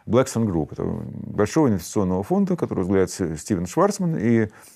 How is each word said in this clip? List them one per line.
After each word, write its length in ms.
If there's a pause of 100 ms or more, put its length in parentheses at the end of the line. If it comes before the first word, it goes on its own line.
Blackstone 380
Group. 260
Это 120
большого 840
инвестиционного 560
фонда, 320
который 240
возглавляет 320
С-, 260
Стивен 280
Шварцман. 520
И, 300 (280)